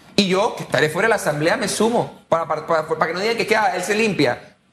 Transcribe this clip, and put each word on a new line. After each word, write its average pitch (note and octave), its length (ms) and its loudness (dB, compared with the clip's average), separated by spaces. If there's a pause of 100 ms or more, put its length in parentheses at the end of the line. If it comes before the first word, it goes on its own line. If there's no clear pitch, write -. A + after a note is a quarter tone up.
(160)
Y G3+ 120 4
yo, F#3 280 0
que D#3 80 -10
estaré C#3+ 260 0
fuera F#3+ 180 0
de - 20 2
la G#3+ 60 2
asamblea, D#3+ 420 0
me G#3+ 100 -4
sumo, G#3+ 640 -2
para, E3 180 4
para, D3+ 180 -4
para, D#3+ 220 0
para D#3+ 200 -2
que D#3+ 60 -4
no F3+ 60 -6
digan A3 160 0
que, F#3+ 120 -2
que, G#3+ 80 2
ah, G3+ 200 2
él F#3 80 -4
se G3+ 120 -2
limpia. E3 600 0 (180)